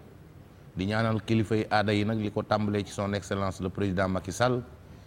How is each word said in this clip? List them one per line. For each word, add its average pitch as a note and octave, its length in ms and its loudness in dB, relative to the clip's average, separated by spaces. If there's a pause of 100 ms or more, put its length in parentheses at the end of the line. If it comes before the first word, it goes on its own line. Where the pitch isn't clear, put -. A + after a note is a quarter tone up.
(760)
Di F2+ 120 -2
ñaanal A2 360 2
kilifay A2 480 2
aada G#2+ 220 4
yi G#2 120 2
nag, A2+ 140 0
li G#2 140 -2
ko G#2+ 100 -2
tàmbalee G#2 420 2
ci - 80 -12
son G2+ 200 -2
excellence G2 480 -2
le F#2 80 -2
président F#2+ 400 0
Macky F#2 240 -2
Sall, B2 300 2 (440)